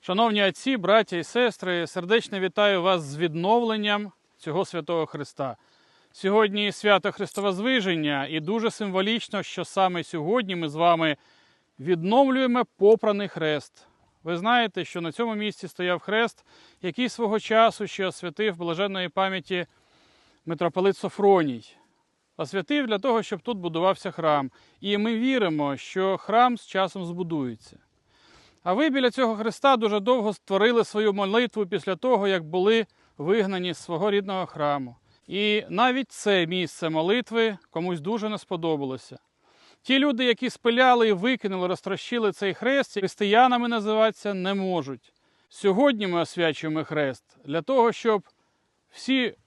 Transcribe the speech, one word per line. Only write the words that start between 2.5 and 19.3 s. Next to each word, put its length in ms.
вас 200
з 160
відновленням 920
цього 260
святого 420
Христа. 500
Сьогодні 600
свято 400
Христовоздвиження, 1160
і 100
дуже 300
символічно, 720
що 220
саме 400
сьогодні 520
ми 120
з 60
вами 420
відновлюємо 840
попраний 520
хрест. 580
Ви 120
знаєте, 480
що 160
на 120
цьому 220
місці 340
стояв 320
хрест, 440
який 260
свого 320
часу 460
ще 200
освятив 500
блаженної 520
пам'яті 580